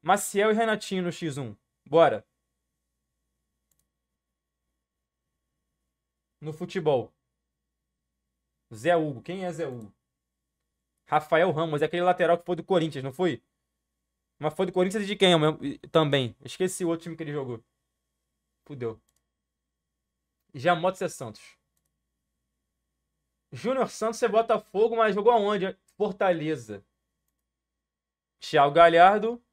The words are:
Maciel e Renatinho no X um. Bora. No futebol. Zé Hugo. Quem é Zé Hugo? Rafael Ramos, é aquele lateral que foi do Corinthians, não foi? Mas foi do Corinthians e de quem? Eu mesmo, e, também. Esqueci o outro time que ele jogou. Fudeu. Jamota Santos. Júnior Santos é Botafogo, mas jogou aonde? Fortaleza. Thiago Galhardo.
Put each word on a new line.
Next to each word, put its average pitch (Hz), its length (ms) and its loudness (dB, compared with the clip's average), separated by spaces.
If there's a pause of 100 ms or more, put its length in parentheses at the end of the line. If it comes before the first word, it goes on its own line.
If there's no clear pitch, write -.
Maciel 202 480 0
e 214 60 2
Renatinho 214 480 -2
no 175 80 -4
X 147 260 -8
um. 117 180 -10 (300)
Bora. 139 400 4 (4000)
No 151 100 -10
futebol. 156 640 -4 (1600)
Zé 135 220 0
Hugo. 147 260 -4
Quem 185 240 -10
é 175 60 -6
Zé 160 160 -8
Hugo? 113 260 -14 (1120)
Rafael 160 460 0
Ramos, 156 320 -2
é - 20 0
aquele 175 160 -4
lateral 175 380 2
que - 60 -20
foi 175 100 -4
do 160 80 -12
Corinthians, 156 400 -2
não 135 100 -8
foi? 170 300 -2 (960)
Mas 151 160 -6
foi 190 100 -2
do 180 60 -8
Corinthians 190 320 -2
e - 20 -6
de 202 100 -6
quem? 180 180 4
Eu 160 60 4
mesmo, 156 240 0
e, 139 140 -8 (120)
também. 139 540 2
Esqueci - 400 -6
o 170 40 -2
outro 165 160 -4
time 165 120 -12
que 160 60 -16
ele 147 100 -10
jogou. 127 320 -8 (1000)
Fudeu. 120 340 -10 (1500)
Jamota 170 560 -2
Santos. - 520 -14 (1900)
Júnior 226 360 -2
Santos 226 360 -4
é 233 40 2
Botafogo, 220 680 0
mas 220 180 2
jogou 208 180 4
aonde? 202 460 0 (180)
Fortaleza. 156 880 -2 (1600)
Thiago 147 340 2
Galhardo. 185 680 6 (140)